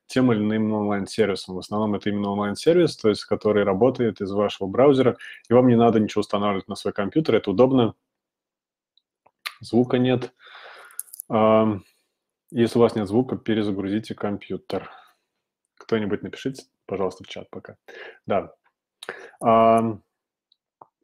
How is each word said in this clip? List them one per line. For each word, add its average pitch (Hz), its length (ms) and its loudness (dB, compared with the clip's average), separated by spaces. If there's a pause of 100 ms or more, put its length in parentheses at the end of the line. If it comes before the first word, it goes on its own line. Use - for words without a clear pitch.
тем 127 240 2
или 107 80 0
иным 107 320 -2
онлайн-сервисом. 101 840 -2
В 90 40 -8
основном 107 360 -4
это 98 140 -4
именно 101 200 -4
онлайн-сервис, 104 680 0
то - 140 0
есть 101 160 -2
который 104 400 0
работает 110 560 0
из 98 100 -6
вашего 98 380 -4
браузера, 123 480 4 (320)
и 113 40 4
вам 123 140 6
не 120 80 6
надо 113 240 4
ничего 104 220 -2
устанавливать 101 480 -4
на 98 60 -8
свой - 180 -6
компьютер, 117 420 0
это 101 160 0
удобно. 120 420 4 (1700)
Звука 123 380 0
нет. 123 360 0 (960)
Ам, 110 560 2 (680)
если 117 280 0
у 117 40 6
вас 110 120 2
нет 104 140 -4
звука, 117 260 0
перезагрузите 104 800 -4
компьютер. - 760 -8 (880)
Кто-нибудь 104 460 -4
напишите, 131 400 -10 (220)
пожалуйста, 95 400 -6
в - 20 -20
чат - 220 -16
пока. - 260 -18 (500)
Да. 95 280 -4 (880)
Ам, 113 640 4 (1000)